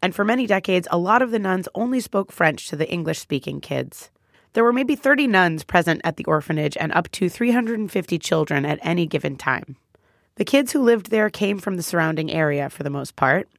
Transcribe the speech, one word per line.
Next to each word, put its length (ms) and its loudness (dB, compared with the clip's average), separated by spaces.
and 140 -2
for 100 0
many 220 0
decades, 460 0
a 40 2
lot 260 4
of 100 -2
the 80 0
nuns 340 -2
only 240 -2
spoke 320 -2
French 380 0
to 80 -8
the 120 -2
English-speaking 720 -4
kids. 460 -8
There 100 4
were 100 4
maybe 220 0
thirty 300 2
nuns 380 2
present 400 2
at 140 -2
the 80 -6
orphanage 500 0
and 160 -4
up 200 0
to 180 0
three 220 0
hundred 260 0
and 120 -4
fifty 280 -2
children 480 0
at 160 -2
any 240 0
given 320 -4
time. 380 -4
The 100 -2
kids 280 2
who 100 2
lived 260 4
there 220 2
came 280 -2
from 200 -4
the 40 -4
surrounding 480 -2
area 380 0
for 140 -12
the 80 -4
most 260 -8
part. 320 2